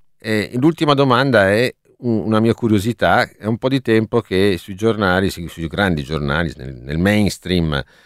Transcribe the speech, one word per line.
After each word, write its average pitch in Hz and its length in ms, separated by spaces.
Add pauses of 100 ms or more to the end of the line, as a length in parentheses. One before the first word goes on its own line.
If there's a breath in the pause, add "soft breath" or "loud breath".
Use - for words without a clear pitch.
(180)
eh, 107 360
l'ultima 147 400
domanda 127 560
è 113 200 (280)
u-, 110 280
una 110 140
mia 113 140
curiosità. 107 760
È - 160
un 110 140
po' 131 100
di 135 140
tempo 110 380
che 95 380
sui - 160
giornali, 98 560
sui, 82 180
sui 82 200
grandi 82 340
giornali, 73 540
nel, 65 180
nel 65 240
mainstream, 87 840 (240 soft breath)